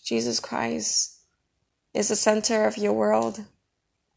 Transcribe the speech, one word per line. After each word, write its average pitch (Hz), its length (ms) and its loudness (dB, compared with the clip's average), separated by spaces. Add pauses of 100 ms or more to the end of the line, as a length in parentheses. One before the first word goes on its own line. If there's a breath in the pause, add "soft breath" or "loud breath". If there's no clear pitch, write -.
Jesus 233 360 -2
Christ - 800 -4 (760)
is 208 160 0
the 202 60 0
center 214 500 2
of 214 120 0
your 208 160 0
world, 214 500 0 (720)